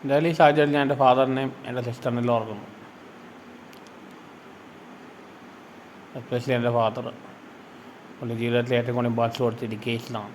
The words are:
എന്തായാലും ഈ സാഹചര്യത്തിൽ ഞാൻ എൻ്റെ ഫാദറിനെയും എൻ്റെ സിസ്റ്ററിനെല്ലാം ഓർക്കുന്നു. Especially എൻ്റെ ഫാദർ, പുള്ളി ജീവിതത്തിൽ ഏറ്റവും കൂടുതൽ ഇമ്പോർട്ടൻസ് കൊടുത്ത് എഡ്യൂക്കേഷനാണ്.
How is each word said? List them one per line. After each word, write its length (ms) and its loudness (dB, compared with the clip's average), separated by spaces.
എന്തായാലും 300 2
ഈ 60 0
സാഹചര്യത്തിൽ 360 6
ഞാൻ 120 2
എൻ്റെ 140 0
ഫാദറിനെയും 500 4
എൻ്റെ 180 -6
സിസ്റ്ററിനെല്ലാം 500 0
ഓർക്കുന്നു. 300 -6
Especially 400 -2
എൻ്റെ 180 0
ഫാദർ, 300 0
പുള്ളി 240 -6
ജീവിതത്തിൽ 360 2
ഏറ്റവും 180 -2
കൂടുതൽ 160 0
ഇമ്പോർട്ടൻസ് 320 0
കൊടുത്ത് 240 -2
എഡ്യൂക്കേഷനാണ്. 680 -6